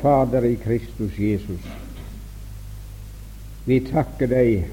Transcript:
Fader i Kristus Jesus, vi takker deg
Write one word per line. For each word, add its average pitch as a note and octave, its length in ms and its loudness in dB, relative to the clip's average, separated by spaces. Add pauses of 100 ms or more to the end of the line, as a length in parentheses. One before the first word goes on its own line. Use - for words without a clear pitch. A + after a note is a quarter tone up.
Fader C3 440 4
i A#2+ 120 4
Kristus A2 600 -2
Jesus, G2+ 480 0 (2000)
vi B2+ 200 6
takker C#3 440 0
deg A#2 440 6